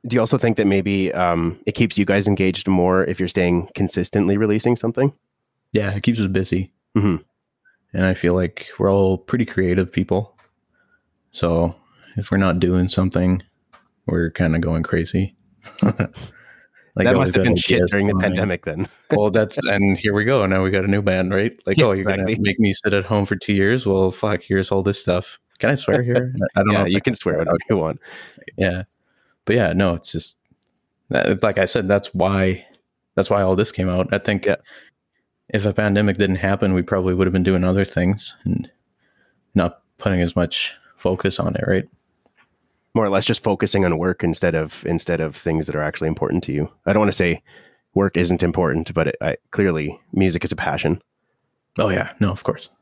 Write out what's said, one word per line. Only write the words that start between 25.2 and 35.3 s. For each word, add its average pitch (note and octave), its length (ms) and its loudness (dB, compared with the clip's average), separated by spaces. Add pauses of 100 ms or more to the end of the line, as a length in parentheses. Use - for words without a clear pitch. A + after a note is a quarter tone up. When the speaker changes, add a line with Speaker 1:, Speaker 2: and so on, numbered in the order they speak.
Speaker 2:
Can - 100 2
I C#3+ 60 2
swear - 280 0
here? B2+ 320 -2 (100)
Speaker 1:
<laughs> - 100 -6
Speaker 2:
I G2+ 80 2
don't G#2 100 2
Speaker 1:
Yeah, F#2+ 60 2
Speaker 2:
know G2 60 2
if F2 60 0
Speaker 1:
you G2 60 2
Speaker 2:
I - 20 0
Speaker 1:
can B2+ 160 -2
swear D#2+ 220 -2
whatever E2 200 0 (120)
you G2+ 80 2
want. D#2+ 240 -4 (560)
Speaker 2:
Yeah. F#2 260 -2 (640)
But A2 100 2
yeah, G2 180 2
no, F2+ 200 2
it's - 180 -8
just, - 280 -10 (680)
that, - 340 0
like G#2 140 0
I F#2+ 80 2
said, F#2+ 220 -2
that's G2+ 260 0
why, F#2+ 520 0 (500)
that's G2 140 0
why G2+ 140 2
all F#2+ 120 2
this G#2 160 0
came F#2 160 -2
out. F2+ 240 0
I G2 60 0
think G2 300 -2
Speaker 1:
Yeah. G2 80 2 (960)